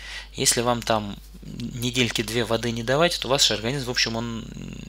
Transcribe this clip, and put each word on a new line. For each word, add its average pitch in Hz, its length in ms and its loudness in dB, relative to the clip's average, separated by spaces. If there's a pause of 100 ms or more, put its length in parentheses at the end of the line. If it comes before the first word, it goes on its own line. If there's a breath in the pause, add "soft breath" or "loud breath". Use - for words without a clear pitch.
(340 loud breath)
если 131 280 4
вам 120 180 2
там 107 360 0 (260)
недельки 120 800 0
две 110 220 0
воды 113 260 0
не 117 120 -4
давать, 143 380 4
то - 80 -4
ваш 135 220 4
организм, 113 360 0
в 123 40 -4
общем, 117 260 0
он 117 280 -4 (440)